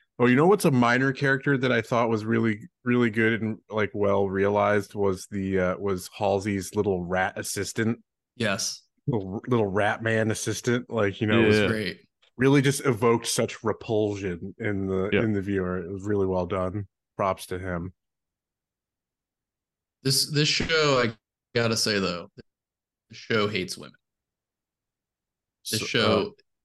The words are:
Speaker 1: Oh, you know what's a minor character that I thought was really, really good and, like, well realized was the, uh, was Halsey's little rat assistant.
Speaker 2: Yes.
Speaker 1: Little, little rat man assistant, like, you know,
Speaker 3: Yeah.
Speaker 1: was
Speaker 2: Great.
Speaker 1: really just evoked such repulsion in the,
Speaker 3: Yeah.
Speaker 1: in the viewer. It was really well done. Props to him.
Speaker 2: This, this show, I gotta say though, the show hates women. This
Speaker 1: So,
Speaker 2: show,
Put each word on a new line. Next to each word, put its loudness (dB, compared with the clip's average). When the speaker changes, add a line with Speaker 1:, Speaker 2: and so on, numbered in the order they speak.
Speaker 1:
Oh, 4
you 6
know 6
what's 4
a 4
minor 4
character 0
that 0
I 2
thought 0
was 0
really, 0
really 2
good 2
and, -4
like, -2
well 2
realized 2
was -2
the, -2
uh, 0
was -4
Halsey's -2
little 0
rat -2
assistant. -4
Speaker 2:
Yes. -4
Speaker 1:
Little, -4
little 2
rat 0
man 2
assistant, -4
like, -2
you 0
know, 4
Speaker 3:
Yeah. 4
Speaker 1:
was 4
Speaker 2:
Great. -6
Speaker 1:
really 4
just 0
evoked 2
such -4
repulsion -2
in -4
the, -2
Speaker 3:
Yeah. 2
Speaker 1:
in 0
the 0
viewer. -2
It -8
was -10
really 0
well -2
done. -4
Props -2
to -8
him. -8
Speaker 2:
This, 0
this 2
show, 2
I -2
gotta 2
say 0
though, -4
the -18
show 0
hates -6
women. -18
This -2
Speaker 1:
So, -6
Speaker 2:
show, 2